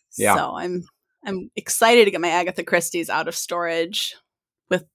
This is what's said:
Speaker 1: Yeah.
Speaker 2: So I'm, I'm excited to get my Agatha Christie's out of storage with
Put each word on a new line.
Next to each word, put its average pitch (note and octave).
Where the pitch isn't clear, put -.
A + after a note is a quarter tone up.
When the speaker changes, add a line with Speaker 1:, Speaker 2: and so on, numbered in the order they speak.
Speaker 1:
Yeah. G#2
Speaker 2:
So -
I'm, F3+
I'm F#3+
excited A#3
to G3+
get F#3
my E3+
Agatha F3
Christie's E3+
out D#3
of E3+
storage E3+
with F3+